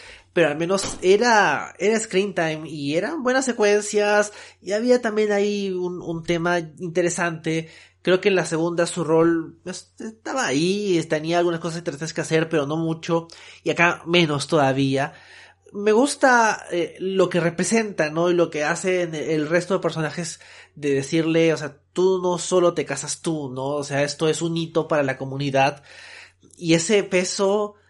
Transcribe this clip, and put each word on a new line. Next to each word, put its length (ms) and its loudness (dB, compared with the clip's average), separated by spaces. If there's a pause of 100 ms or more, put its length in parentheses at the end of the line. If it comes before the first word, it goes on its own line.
(340)
pero 160 4
al 80 -4
menos 440 -2
era, 760 4
era 200 2
screen 340 -2
time 340 -2
y 280 -4
eran 280 -2
buenas 220 0
secuencias 880 2 (280)
y 120 -6
había 280 2
también 300 0
ahí 400 0
un, 300 -6
un 220 -8
tema 360 0
interesante. 1120 -4 (320)
Creo 180 2
que 80 0
en 80 4
la 100 2
segunda 400 0
su 200 -6
rol, 580 2
pues, 360 -14
estaba 460 -6
ahí, 600 0
tenía 320 -2
algunas 220 0
cosas 160 -6
interesantes 360 -8
que 60 -6
hacer, 300 0
pero 180 0
no 80 -4
mucho. 540 -4 (340)
Y 60 -2
acá 360 0
menos 420 2
todavía. 680 2 (580)
Me 220 0
gusta, 760 2
eh, 300 -4
lo 300 2
que 100 0
representa, 720 0
¿no? 200 0
Y 40 2
lo 160 2
que 160 -4
hacen 500 -2
el 320 -2
resto 280 0
de 40 0
personajes 640 -6 (340)
de 180 -2
decirle, 600 2
o 40 -2
sea, 200 -10 (160)
tú 280 2
no 180 0
solo 340 2
te 120 -4
casas 360 -8
tú, 280 -4
¿no? 180 -6
O 160 -4
sea, 200 -2
esto 240 -2
es 140 0
un 160 -2
hito 300 -2
para 160 2
la 140 -2
comunidad. 640 -2 (720)
Y 160 2
ese 300 2
peso 720 0 (140)